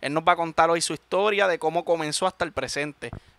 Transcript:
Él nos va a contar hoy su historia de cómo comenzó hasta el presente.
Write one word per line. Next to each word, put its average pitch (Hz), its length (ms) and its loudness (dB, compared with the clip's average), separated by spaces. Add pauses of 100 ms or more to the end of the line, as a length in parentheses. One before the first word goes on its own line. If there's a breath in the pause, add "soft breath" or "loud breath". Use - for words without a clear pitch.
Él 143 140 -4
nos 160 80 0
va 175 80 4
a 175 60 6
contar 165 340 2
hoy 170 100 2
su 165 120 -2
historia 202 540 0
de 165 120 0
cómo 165 260 -2
comenzó 160 400 0
hasta 180 200 -2
el 160 60 -10
presente. 135 600 -6 (280 loud breath)